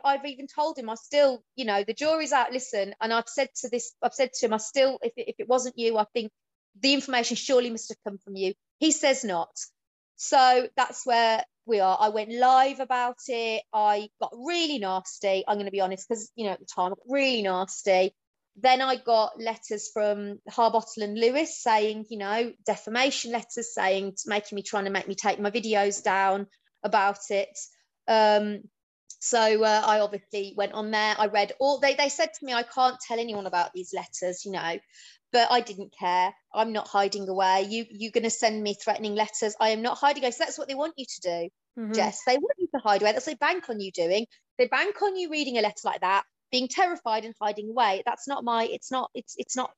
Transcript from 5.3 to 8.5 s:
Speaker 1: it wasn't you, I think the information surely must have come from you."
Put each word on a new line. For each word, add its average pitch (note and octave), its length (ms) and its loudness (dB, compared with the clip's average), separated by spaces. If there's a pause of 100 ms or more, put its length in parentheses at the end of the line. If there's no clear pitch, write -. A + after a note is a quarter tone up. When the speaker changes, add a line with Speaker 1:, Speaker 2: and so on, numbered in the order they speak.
Speaker 1:
it G3+ 100 -8
wasn't B3 300 0
you, A3+ 220 0
I G#3+ 60 2 (100)
think A3 160 -4 (500)
the C#4 140 4
information B3 400 -2
surely B3 340 2
must A3+ 200 -10
have A3 80 -16 (100)
come G3+ 100 -8
from G3 180 -16
you." F#3+ 200 -2 (240)